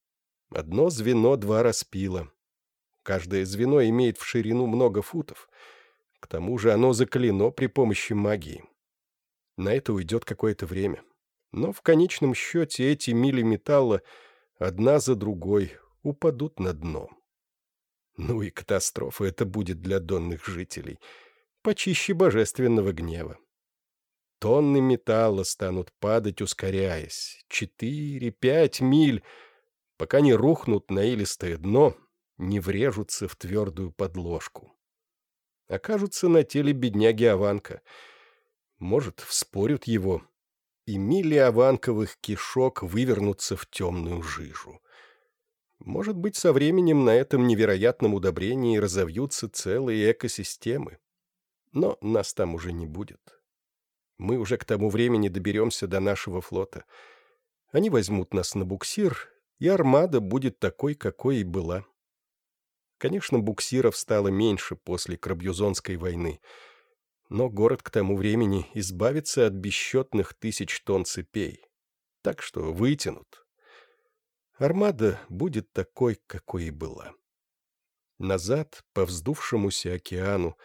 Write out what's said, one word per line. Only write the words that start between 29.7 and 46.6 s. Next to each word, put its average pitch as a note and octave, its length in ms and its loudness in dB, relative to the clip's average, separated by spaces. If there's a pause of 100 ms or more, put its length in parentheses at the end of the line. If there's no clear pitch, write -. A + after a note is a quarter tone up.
пока G#2 220 2
не C#3+ 140 8
рухнут A2 580 2
на G2 140 2
илистое G2 520 -2
дно, A2 380 4 (420)
не G2 220 -2
врежутся G2+ 720 -4
в - 80 -14
твёрдую F#2+ 540 -4
подложку. E2+ 840 -8 (920)
Окажутся G3 600 -2
на E3 160 6
теле C#3+ 300 0
бедняги A2+ 500 2
Аванка. G2+ 580 2 (960)
Может, G2+ 440 -2
вспорют - 640 -2
его, F#2+ 360 0 (640)
и G#2 120 -6
мили D#3 380 2
аванковых B2 800 4
кишок - 640 -2
вывернутся G2+ 720 0
в - 100 -14
тёмную F2 560 -4
жижу. D2+ 600 -12 (1000)
Может G#3 380 -6
быть, G3 180 -4
со E3 180 4
временем D3+ 520 4